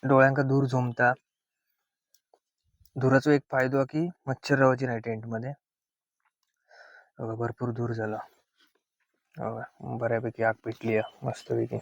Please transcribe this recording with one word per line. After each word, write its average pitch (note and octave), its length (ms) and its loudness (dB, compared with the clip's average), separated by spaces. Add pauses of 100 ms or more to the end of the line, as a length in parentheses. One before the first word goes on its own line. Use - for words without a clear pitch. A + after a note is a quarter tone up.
डोळ्यांका C3+ 380 6
धूर C3+ 220 2
झोंबता. B2 480 0 (1800)
धुराचा C3 360 4
एक C#3 180 4
फायदा C3+ 340 0
की D#3 240 -2 (180)
मच्छर C3+ 320 0
राहायची C3 280 4
नाही A#2+ 120 -4
टेंटमध्ये. A2+ 540 -8 (1700)
बघा, A2+ 160 -8
भरपूर A#2 360 -4
धूर A#2 220 -4
झाला. A2 260 -4 (1200)
बघा, A2+ 580 -10
बऱ्यापैकी A#2 460 -2
आग A2 120 2 (100)
पेटली A2+ 320 -4
आहे - 300 -4
मस्तपैकी. A#2 540 -4